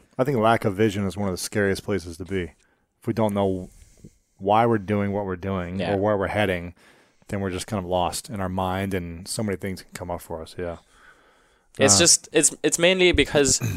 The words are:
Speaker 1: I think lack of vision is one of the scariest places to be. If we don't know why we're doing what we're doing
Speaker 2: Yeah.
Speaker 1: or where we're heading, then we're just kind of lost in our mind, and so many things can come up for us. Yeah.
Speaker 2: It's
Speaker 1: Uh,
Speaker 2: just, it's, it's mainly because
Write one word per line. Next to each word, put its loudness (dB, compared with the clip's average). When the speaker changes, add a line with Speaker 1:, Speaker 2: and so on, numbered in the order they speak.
Speaker 1:
I 2
think 0
lack 4
of 0
vision 2
is -4
one -2
of -2
the -6
scariest 0
places -6
to -10
be. -4
If -12
we -2
don't 2
know 0
why 4
we're 4
doing -2
what -2
we're -4
doing -4
Speaker 2:
Yeah. 0
Speaker 1:
or 2
where 2
we're 0
heading, -2
then -4
we're -2
just -6
kind -4
of -8
lost 0
in -8
our -4
mind, -2
and -8
so -6
many -2
things -8
can -20
come -10
up -6
for -10
us. -16
Yeah. -6
Speaker 2:
It's 6
Speaker 1:
Uh, 4
Speaker 2:
just, 4
it's, 2
it's 0
mainly 4
because 2